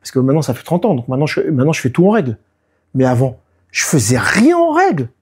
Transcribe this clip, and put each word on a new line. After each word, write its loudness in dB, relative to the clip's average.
Parce -18
que -4
maintenant, 2
ça -2
fait -8
trente -2
ans, 2
donc -4
maintenant, -2
je, -4
maintenant, 0
je -4
fais -2
tout 2
en 4
règle. -2
Mais 0
avant, 0
je -6
faisais 0
rien 2
en 2
règle. 0